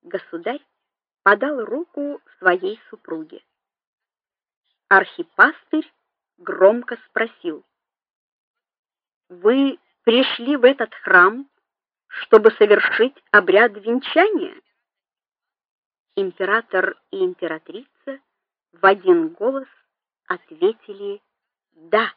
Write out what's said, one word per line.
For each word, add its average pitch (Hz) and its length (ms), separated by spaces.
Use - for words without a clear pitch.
Государь 180 600
подал 226 400
руку 285 560
своей 185 500
супруге. 160 540
Архипастырь - 1040
громко 202 580
спросил: 220 560
«Вы 240 520
пришли 247 520
в 240 80
этот 262 300
храм, 196 540
чтобы 214 460
совершить 214 640
обряд 202 440
венчания?» 254 800
Император 190 840
и 190 140
императрица 180 960
в 175 160
один 180 440
голос 262 360
ответили: 202 920
«Да». 180 440